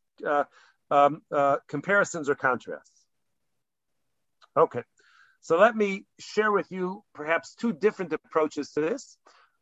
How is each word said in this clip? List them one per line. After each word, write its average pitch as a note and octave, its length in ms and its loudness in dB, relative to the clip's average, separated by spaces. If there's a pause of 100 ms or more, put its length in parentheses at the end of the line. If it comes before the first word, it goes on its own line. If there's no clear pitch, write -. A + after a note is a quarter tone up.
(240)
uh, D3 200 0 (480)
um, C#3+ 400 4
uh, C#3+ 260 0 (100)
comparisons E3 640 -2
or C#3 60 -2
contrasts. A2 560 -4 (1700)
Okay, - 260 0 (560)
so D#3+ 180 0
let A3 200 4
me G3+ 280 -2 (140)
share G#3+ 320 -2
with F#3+ 200 -2
you F#3 420 -8
perhaps D#3 420 -4
two A#3 160 -4
different F3+ 400 -2
approaches D3+ 600 -4
to D3+ 100 -2
this, F#3+ 360 -6 (440)